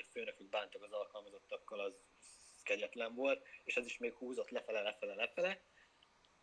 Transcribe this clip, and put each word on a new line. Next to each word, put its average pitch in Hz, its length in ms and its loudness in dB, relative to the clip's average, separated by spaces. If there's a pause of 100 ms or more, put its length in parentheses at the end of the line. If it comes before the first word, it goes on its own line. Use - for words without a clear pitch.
a - 40 -20
főnökök 104 380 -6
bántak 101 340 0
az 104 80 -14
alkalmazottakkal, 101 880 -4
az, 101 140 0 (640)
az - 80 -20
kegyetlen 113 520 0
volt, 135 300 4 (180)
és - 120 -2
ez 123 100 4
is - 120 -4
még 120 160 0
húzott 120 360 -2
lefele, 110 320 0
lefele, 101 340 0
lefele. 175 460 2 (800)